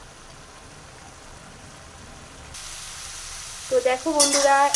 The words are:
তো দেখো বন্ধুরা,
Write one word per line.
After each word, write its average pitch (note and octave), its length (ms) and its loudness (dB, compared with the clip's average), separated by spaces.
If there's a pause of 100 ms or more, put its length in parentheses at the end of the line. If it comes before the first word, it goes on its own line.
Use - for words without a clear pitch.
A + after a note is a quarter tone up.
(3750)
তো C4 160 0
দেখো C4 300 2
বন্ধুরা, C#4 460 6 (180)